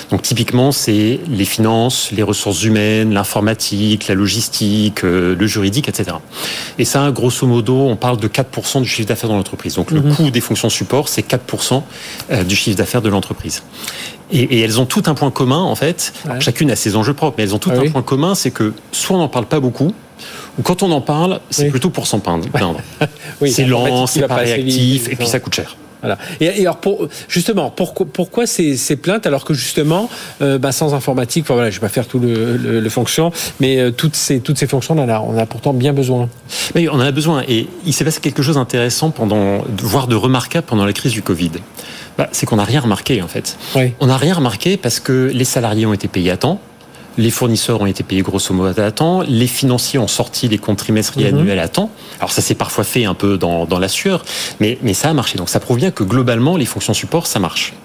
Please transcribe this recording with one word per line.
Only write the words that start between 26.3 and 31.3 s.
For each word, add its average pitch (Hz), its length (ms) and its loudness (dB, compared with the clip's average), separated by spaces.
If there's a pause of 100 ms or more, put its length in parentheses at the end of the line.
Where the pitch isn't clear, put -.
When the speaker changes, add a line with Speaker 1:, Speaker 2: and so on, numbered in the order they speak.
Speaker 2:
Et, 156 60 2
et 196 160 2
alors, 175 160 2
pour, 196 300 -2 (200)
justement, 175 440 0
pourquoi, - 340 -2
pourquoi 180 400 -2
ces, 151 320 0
ces 143 200 -2
plaintes 202 280 -2
alors 139 180 0
que 156 120 0
justement, 156 560 0 (320)
euh, 135 160 2
bah, 135 120 0
sans 147 220 0
informatique, 131 520 0